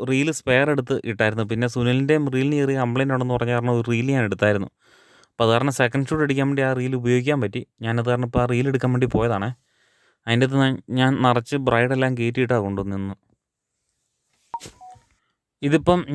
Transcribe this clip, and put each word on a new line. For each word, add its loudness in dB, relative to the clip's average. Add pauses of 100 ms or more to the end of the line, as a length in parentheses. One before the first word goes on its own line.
റീൽ 0 (100)
സ്പെയർ 2
എടുത്ത് -2 (140)
ഇട്ടായിരുന്നു. 0
പിന്നെ -2
സുനിലിൻ്റെയും 2 (100)
റീലിന് 0
ചെറിയ 0
കംപ്ലയിൻ്റ് 0
ഉണ്ടെന്ന് -2
പറഞ്ഞ -2
കാരണം 0
ഒരു 0
റീൽ 0 (100)
ഞാൻ 2
എടുത്തായിരുന്നു. 0 (640)
അപ്പോൾ -2
അത് 6
കാരണം 2
സെക്കൻഡ് 0
ഷൂട്ട് -2
അടിക്കാൻ 0
വേണ്ടി 0
ആ 0
റീൽ -4
ഉപയോഗിക്കാൻ 0
പറ്റി. -6 (220)
ഞാനത് -2
കാരണം 0
ഇപ്പോൾ 0
ആ 0
റീൽ 0
എടുക്കാൻ 0
വേണ്ടി 2
പോയതാണേ. 0 (760)
അതിൻ്റെ 2
അകത്ത് 2
ഞാൻ, 2 (280)
ഞാൻ 4 (160)
നിറച്ച് 0 (120)
ബ്രൈഡെല്ലാം 2
കയറ്റിയിട്ടാണ് 0
കൊണ്ടുവന്നിന്ന്. -6 (2500)
ഇതിപ്പം 2 (140)